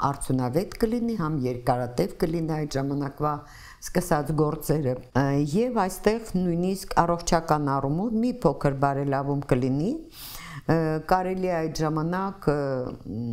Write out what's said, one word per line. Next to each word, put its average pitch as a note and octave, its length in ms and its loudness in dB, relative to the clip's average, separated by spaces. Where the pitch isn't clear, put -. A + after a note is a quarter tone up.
արդյունավետ C3 760 0
կլինի, A3+ 380 0
համ D#3 240 0
երկարատև B2 800 -2
կլինի D#3+ 340 0
այդ D3 220 -4
ժամանակվա C#3+ 560 -2
սկսած D#3+ 560 0
գործերը։ D3+ 540 0
Ը, B2+ 300 0
և A#3 320 2
այստեղ G#3+ 560 0
նույնիսկ F3+ 640 0
առողջական E3 720 2
առումով E3 480 0
մի B3 80 0
փոքր C#3 400 2
բարելավում C#3 720 0
կլինի, C3+ 400 2
ը, E3 40 4
կարելի F#3 380 0
է - 80 0
այդ D#3+ 240 -2
ժամանակ, E3 640 -2
ը, D3 80 2